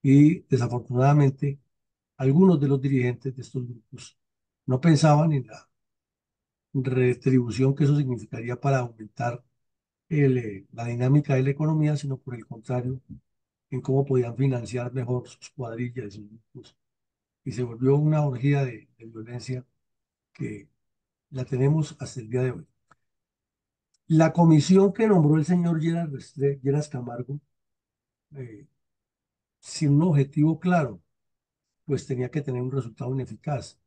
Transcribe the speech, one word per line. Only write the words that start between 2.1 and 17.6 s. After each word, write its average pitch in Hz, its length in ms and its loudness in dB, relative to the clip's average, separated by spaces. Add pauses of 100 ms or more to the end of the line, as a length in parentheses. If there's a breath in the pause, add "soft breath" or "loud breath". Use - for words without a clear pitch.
algunos 151 440 4
de 143 60 0
los 135 140 0
dirigentes 127 560 -2
de 123 60 -14
estos 127 220 -10
grupos - 540 -18 (480)
no 127 140 0
pensaban 156 540 4
en 127 120 -4
la - 240 -20 (1000)
retribución 127 1040 0
que 151 80 2
eso 143 120 4
significaría 123 640 -6
para 139 180 2
aumentar 117 680 -8 (640)
el, 139 300 2
eh, 101 340 -10
la 117 140 -10
dinámica 131 500 2
de 131 80 0
la 139 60 0
economía, 151 460 -2
sino 139 220 -8
por 123 160 -14
el 113 100 -16
contrario, 123 560 -8 (720)
en 127 100 -8
cómo 139 240 0
podían 123 320 -2
financiar 123 560 -4
mejor 123 360 -6
sus - 220 -20
cuadrillas 120 560 -10
y 101 40 -14
sus 104 180 -20
grupos. - 480 -20 (680)
Y - 80 -10
se 120 100 -8